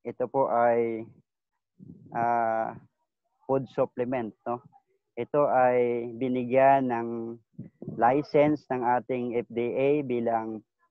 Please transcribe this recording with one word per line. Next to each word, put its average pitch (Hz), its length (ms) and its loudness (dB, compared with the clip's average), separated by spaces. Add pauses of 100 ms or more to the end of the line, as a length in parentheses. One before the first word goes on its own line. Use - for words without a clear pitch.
Ito 120 240 -6
po 135 160 0
ay, 117 560 0 (1120)
ah, 117 640 0 (720)
food 135 240 0
supplement, 123 560 -4 (160)
no? 120 160 -6 (560)
Ito 135 320 0
ay 123 560 2 (160)
binigyan 127 720 4
ng 117 160 -4 (880)
license 143 720 2
ng 127 160 -4
ating 120 560 -2
F - 80 -8
D 117 240 -2
A 135 160 2 (160)
bilang 113 560 -2 (300)